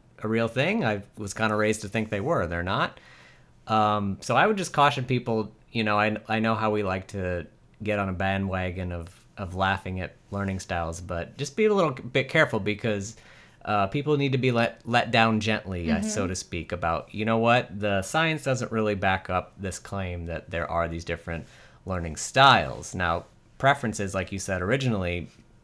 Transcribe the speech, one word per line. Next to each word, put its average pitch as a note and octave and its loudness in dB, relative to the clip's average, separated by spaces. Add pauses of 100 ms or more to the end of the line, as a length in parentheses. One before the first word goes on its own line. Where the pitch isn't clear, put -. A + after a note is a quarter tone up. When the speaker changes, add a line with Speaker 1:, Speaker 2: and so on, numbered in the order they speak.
(220)
Speaker 1:
a A2+ -4
real A2+ 2
thing?" E3 0
I G#2 0 (160)
was G2+ -8
kinda G#2+ 2
raised G#2+ 2
to G#2 -8
think A2 -2
they G#2 -2
were. B2+ 0
They're E2+ -2
not. A2 -2 (680)
Um, G#2 2
so - 0
I D3 6
would G#3+ 2
just F3+ -4
caution C#3 4
people, A2+ 0 (200)
you A2+ 0
know, G#2 4
I, G#2+ 2 (100)
I A2 0
know A2 2
how G#2+ 0
we G#2 2
like F#2+ -2
to F2+ -4 (360)
get G#2 0
on G2 0
a F#2+ -2
bandwagon F#2 -2
of, E2+ -8 (280)
of F#2 -8
laughing F#2 0
at - -8 (160)
learning G2 -2
styles, E2+ -4
but F2+ -8
just C#3 -8
be G#3+ 2
a G#3+ 4
little F3 2
bit C3 -2
careful D3 2
because, G#2 -2 (500)
uh, G2+ 2
people D3 0
need C#3 2
to C3 0
be B2+ 2
let, A#2 2
let A#2 2
down A2+ 6
gently, F#2+ -2
uh, E2+ 2
so G#2 -4
Speaker 2:
Mm-hmm. F#2 0
Speaker 1:
to F#2 -4
speak, - -8
about, E2+ -2
you G#2 -4
know A2+ 2
what, A#2 2
the G2+ 0
science D#3+ 0
doesn't B2 -2
really A2 2
back F#2+ 0
up F#2 -2
this F#2+ -6
claim F2 -6
that E2 -8
there E2+ -4
are E2+ 0
these E2 -6
different E2 -6 (400)
learning E2+ -4
styles. G2 4
Now, F2 0 (340)
preferences, A2 0
like F#2 -2
you G2 -6
said F#2 -2
originally, F#2+ 0 (340)